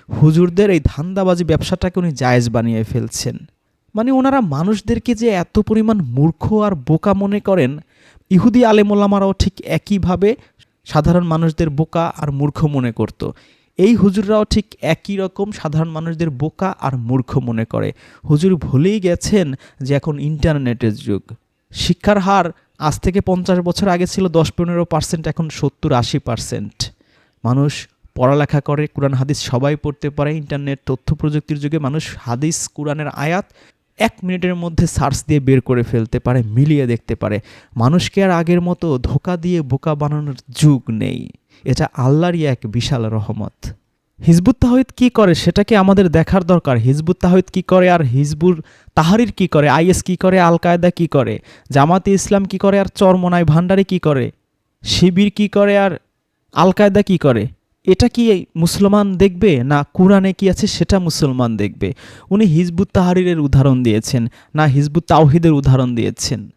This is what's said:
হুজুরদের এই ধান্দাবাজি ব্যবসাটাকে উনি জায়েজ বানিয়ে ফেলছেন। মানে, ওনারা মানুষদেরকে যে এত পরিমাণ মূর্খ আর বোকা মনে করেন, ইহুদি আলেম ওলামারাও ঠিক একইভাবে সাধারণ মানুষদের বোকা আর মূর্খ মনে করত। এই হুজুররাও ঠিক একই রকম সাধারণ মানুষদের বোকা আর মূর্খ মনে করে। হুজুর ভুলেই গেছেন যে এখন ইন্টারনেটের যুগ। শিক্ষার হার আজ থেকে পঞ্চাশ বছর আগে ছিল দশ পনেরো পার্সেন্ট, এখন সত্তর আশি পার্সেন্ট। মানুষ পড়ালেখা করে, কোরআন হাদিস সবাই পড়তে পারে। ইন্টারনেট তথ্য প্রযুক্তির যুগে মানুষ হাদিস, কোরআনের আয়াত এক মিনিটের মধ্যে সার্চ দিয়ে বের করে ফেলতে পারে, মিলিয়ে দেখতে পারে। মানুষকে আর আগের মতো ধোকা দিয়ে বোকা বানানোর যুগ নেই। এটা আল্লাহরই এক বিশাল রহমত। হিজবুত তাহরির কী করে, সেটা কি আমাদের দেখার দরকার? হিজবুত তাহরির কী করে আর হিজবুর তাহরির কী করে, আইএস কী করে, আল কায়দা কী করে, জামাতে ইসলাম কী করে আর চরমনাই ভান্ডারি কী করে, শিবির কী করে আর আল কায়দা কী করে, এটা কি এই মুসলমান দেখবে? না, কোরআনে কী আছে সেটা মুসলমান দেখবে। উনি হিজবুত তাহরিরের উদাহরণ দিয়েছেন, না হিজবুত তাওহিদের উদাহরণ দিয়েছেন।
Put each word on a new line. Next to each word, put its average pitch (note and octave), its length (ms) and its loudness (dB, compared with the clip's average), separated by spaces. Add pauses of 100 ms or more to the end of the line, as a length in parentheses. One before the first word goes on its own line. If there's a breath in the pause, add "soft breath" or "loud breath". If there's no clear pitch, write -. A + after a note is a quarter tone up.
(220 soft breath)
হুজুরদের F3 480 4
এই E3+ 140 2
ধান্দাবাজি F3+ 600 -2
ব্যবসাটাকে F3+ 560 -2
উনি F3 120 -2
জায়েজ B2 380 0
বানিয়ে A2+ 340 -2
ফেলছেন। A2+ 520 -6 (580)
মানে, A3+ 180 -2
ওনারা C4+ 280 2
মানুষদেরকে G#3 760 -2
যে A3+ 140 -2
এত F#3 300 -2
পরিমাণ G#3+ 420 0
মূর্খ C#3+ 520 0
আর G#3 220 0
বোকা D#3 400 0
মনে G3+ 260 -2
করেন, D3+ 380 0 (520 soft breath)
ইহুদি G#3+ 340 4
আলেম G#3+ 260 4
ওলামারাও G3+ 420 2
ঠিক - 200 -2 (120)
একইভাবে F3+ 720 -2 (480 soft breath)
সাধারণ E3+ 420 0
মানুষদের D#3+ 440 -2
বোকা D#3+ 460 -4
আর D3 140 -6
মূর্খ C#3+ 340 -2
মনে C3 280 -2
করত। - 380 -6 (460 soft breath)
এই G#3+ 180 4
হুজুররাও G3+ 500 2
ঠিক - 220 -2 (140)
একই E3+ 360 -4
রকম G3 360 -6
সাধারণ D#3+ 360 -4
মানুষদের D#3+ 420 -6
বোকা D#3 500 -6
আর C3+ 160 -4
মূর্খ B2 420 -2
মনে A#2 260 -4
করে। G#2+ 280 -4 (380 soft breath)
হুজুর E3+ 260 2
ভুলেই F3 440 0
গেছেন F3 540 -2 (280 soft breath)
যে C3+ 120 -2
এখন C#3+ 260 -4
ইন্টারনেটের C#3 720 -2
যুগ। G#2 280 -6 (500)
শিক্ষার - 460 0
হার F#3+ 260 2 (340)
আজ D3 220 -4
থেকে F#3+ 200 -2
পঞ্চাশ F3+ 380 0
বছর F3 300 -2
আগে F3+ 180 0
ছিল F#3+ 220 -2
দশ D#3 240 0
পনেরো F3 320 -2
পার্সেন্ট, D#3+ 420 -4
এখন D#3+ 220 -4
সত্তর - 440 -4
আশি A#2+ 260 0
পার্সেন্ট। - 720 -8 (520)
মানুষ C#3 440 -2 (260)
পড়ালেখা C#3+ 460 0
করে, D3 260 -4
কোরআন C#3 280 -4
হাদিস C3 240 -2
সবাই C#3 380 -2
পড়তে D3 340 -8
পারে। D3 260 -4
ইন্টারনেট C#3+ 500 -8
তথ্য - 280 -4
প্রযুক্তির D3+ 440 -4
যুগে D3 200 -4
মানুষ D3 400 -6
হাদিস, C3+ 500 -6
কোরআনের D3 400 -8
আয়াত E3+ 440 -6 (460 soft breath)
এক A3 140 -2 (100)
মিনিটের F3+ 320 -2
মধ্যে E3+ 320 -2
সার্চ - 420 -2
দিয়ে D3+ 120 2
বের C3 200 2
করে B2 220 0
ফেলতে A2+ 360 -2
পারে, B2 240 0
মিলিয়ে C3+ 440 0
দেখতে A#2 280 -4
পারে। G#2 260 -4 (360 loud breath)
মানুষকে E3 480 0
আর F#3+ 60 2
আগের E3+ 300 0
মতো E3+ 380 -2
ধোকা C#3+ 380 -4
দিয়ে E3+ 260 -2
বোকা C#3 320 -4
বানানোর D3 400 -4 (160)
যুগ C#3+ 400 2
নেই। G#2 380 -6 (360 soft breath)
এটা C3+ 300 -2
আল্লাহরই D#3 520 0
এক C3 180 -2
বিশাল A#2 420 -4
রহমত। G#2+ 640 -6 (580)
হিজবুত F3 340 4
তাহরির B3+ 240 2 (120)
কী B3 140 2
করে, G3 240 4
সেটা G3+ 300 0
কি A3+ 120 2
আমাদের F#3+ 320 4
দেখার E3 360 2
দরকার? E3 340 2
হিজবুত D3 420 0
তাহরির F#3 320 2
কী F#3 100 -4
করে F3+ 280 4
আর E3+ 120 2
হিজবুর D3+ 600 0 (320 soft breath)
তাহরির G3 380 2
কী F#3 160 -2
করে, D3 200 2
আইএস E3 340 2
কী F3+ 140 -4
করে, F#3 240 2
আল E3+ 160 4
কায়দা F3 340 2
কী E3+ 160 -2
করে, A2+ 340 -2 (300 soft breath)
জামাতে E3 420 2
ইসলাম G3 320 0
কী F#3+ 140 -8
করে G3 220 2
আর F#3+ 140 -2
চরমনাই F3+ 500 2
ভান্ডারি F3+ 400 2
কী F#3 140 -4
করে, C3 340 -2 (520)
শিবির F#3+ 460 2
কী G#3 180 -2
করে G3+ 300 2
আর G3 200 0 (540)
আল F3+ 200 4
কায়দা G3+ 300 4
কী F#3 160 2
করে, A#2+ 280 2 (400)
এটা F#3+ 220 4
কি A#3 220 0
এই F#3+ 160 0 (100)
মুসলমান G3 600 2
দেখবে? F3 480 2
না, C#3+ 200 0 (100)
কোরআনে F#3+ 380 4
কী F#3+ 180 0
আছে F#3+ 160 -2
সেটা F#3+ 320 0
মুসলমান B2+ 580 -2
দেখবে। G2 380 -4 (360 loud breath)
উনি G#3 140 2
হিজবুত F3 480 2
তাহরিরের F3+ 480 2
উদাহরণ C3+ 420 2
দিয়েছেন, A#2 460 0 (260 soft breath)
না D#3 100 2
হিজবুত C#3+ 420 0
তাওহিদের D#3+ 460 4
উদাহরণ C3 420 2
দিয়েছেন। G#2 640 -6